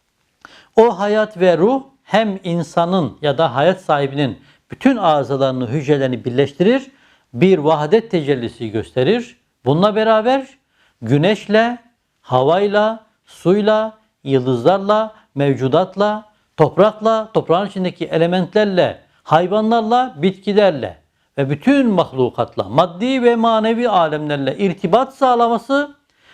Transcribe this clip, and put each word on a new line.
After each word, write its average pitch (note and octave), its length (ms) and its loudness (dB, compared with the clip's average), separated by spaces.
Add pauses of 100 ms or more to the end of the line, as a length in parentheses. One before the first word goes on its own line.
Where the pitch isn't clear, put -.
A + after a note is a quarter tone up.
(760)
O A3+ 220 4
hayat G#3 420 -2
ve F3+ 180 4
ruh B3+ 240 2 (200)
hem G3+ 420 -2
insanın E3+ 800 -2
ya C#3+ 160 -2
da D3+ 160 0
hayat F3 260 0
sahibinin C#3 580 -2 (320)
bütün C4 260 0
azalarını, C3+ 720 0
hücrelerini C3 560 -2
birleştirir, C#3+ 640 0 (440)
bir F3+ 240 4
vahdet D#3 520 0
tecellisi C3 600 -4
gösterir. C3 640 -2 (280)
Bununla F#3 320 2
beraber A3 520 0 (540)
güneşle, G3+ 760 0 (420)
havayla, G3+ 880 0 (180)
suyla, G#3+ 760 0 (260)
yıldızlarla, E3 920 0 (200)
mevcudatla, D#3+ 880 -2 (320)
toprakla, G#3+ 760 2
toprağın F3 320 0
içindeki F3+ 380 -6
elementlerle, E3+ 960 0 (220)
hayvanlarla, G#3+ 920 0
bitkilerle F3+ 800 -2 (400)
ve C#3 120 -2
bütün C4 360 0
mahlukatla, C3 800 -2
maddi F3+ 580 -2
ve A#3+ 140 2
manevi A3+ 520 0
alemlerle D3+ 680 -2
irtibat G3+ 560 0
sağlaması, B3+ 800 0 (400)